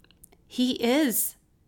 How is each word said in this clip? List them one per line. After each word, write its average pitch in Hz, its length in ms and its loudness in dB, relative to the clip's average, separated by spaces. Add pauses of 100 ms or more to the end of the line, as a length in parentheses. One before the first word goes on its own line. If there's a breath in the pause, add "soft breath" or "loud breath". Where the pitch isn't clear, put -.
(460)
he 254 260 -2 (100)
is 254 540 0 (320)